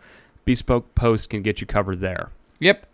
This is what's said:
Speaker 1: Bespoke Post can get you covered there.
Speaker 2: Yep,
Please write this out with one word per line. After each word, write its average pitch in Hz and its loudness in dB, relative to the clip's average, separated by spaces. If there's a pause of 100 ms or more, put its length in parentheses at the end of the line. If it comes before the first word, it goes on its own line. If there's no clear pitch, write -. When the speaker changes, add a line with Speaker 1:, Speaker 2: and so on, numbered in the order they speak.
(440)
Speaker 1:
Bespoke 123 0
Post 113 2
can 104 -6
get 104 -2
you 101 -10
covered 95 -2
there. 92 -6 (300)
Speaker 2:
Yep, 185 2